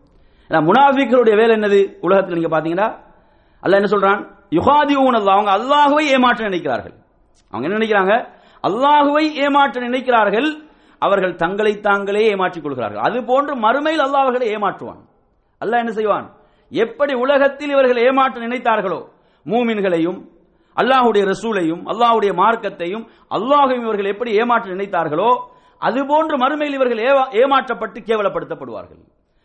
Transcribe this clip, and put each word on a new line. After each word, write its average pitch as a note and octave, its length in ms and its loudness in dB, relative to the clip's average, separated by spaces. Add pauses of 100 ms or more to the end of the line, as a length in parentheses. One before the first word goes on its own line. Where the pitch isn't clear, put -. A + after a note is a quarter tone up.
(500)
ஏன்னா, D#3 200 0
முனாஃபிக்களுடைய B3+ 680 4
வேலை A3+ 200 4
என்னது? G3+ 460 0
உலகத்துல F3+ 380 0
நீங்க D#3 220 -2
பாத்தீங்கன்னா, F#3+ 380 -4 (600)
அல்லாஹ் G3 220 2
என்ன G3+ 60 -2
சொல்றான்? G3+ 380 0 (220)
யுகாதிஊன் C#4 680 2
அல்லாஹ், G3 240 2
அவங்க G#3 120 0
அல்லாஹ்வை C#4+ 540 2
ஏமாற்ற B3 440 2
நினைக்கிறார்கள். C#3+ 440 -6 (560)
அவங்க B2+ 200 -8
என்ன G#3 80 -2
நினைக்கிறாங்க? G#3+ 500 2 (400)
அல்லாஹ்வை C#4+ 540 2
ஏமாற்ற C#4 600 0
நினைக்கிறார்கள். B3 840 0 (340)
அவர்கள் F#3 360 0
தங்களை G3+ 440 -2
தாங்களே G3+ 480 0
ஏமாற்றிக் F3+ 360 -2
கொள்கிறார்கள். A2+ 380 -6
அது G3+ 240 -2
போன்று C#4 300 0
மறுமையில் C#4 480 0
அல்லாஹ் C#4 180 0
அவர்களை B3 340 -2
ஏமாற்றுவான். C3+ 500 -8 (600)
அல்லாஹ் A3+ 120 -2
என்ன A#3 140 -2
செய்வான்? F#3+ 440 -4 (340)
எப்படி A#3 440 -2
உலகத்தில் C#4 560 0
இவர்கள் C4 280 2
ஏமாற்ற B3+ 500 0
நினைத்தார்களோ, A3 600 -2 (380)
மூமின்களையும், G3 840 -2 (480)
அல்லாஹ்வுடைய A3 560 2
ரசூலையும், F#3 540 -4
அல்லாஹ்வுடைய G#3+ 500 2
மார்க்கத்தையும், G3+ 720 -2 (220)
அல்லாஹையும் B3+ 520 0
இவர்கள் G#3+ 240 -4
எப்படி G#3 260 -4
ஏமாற்ற A3 420 0
நினைத்தார்களோ, F3+ 720 -2 (340)
அது A#3+ 260 -2
போன்று D4+ 320 0
மறுமையில் D4 360 -2
இவர்கள் B3 240 0
ஏவா-, B3+ 380 0
ஏமாற்றப்பட்டு A#3+ 680 0
கேவலப்படுத்தப்படுவார்கள். C#3 1080 -6 (360)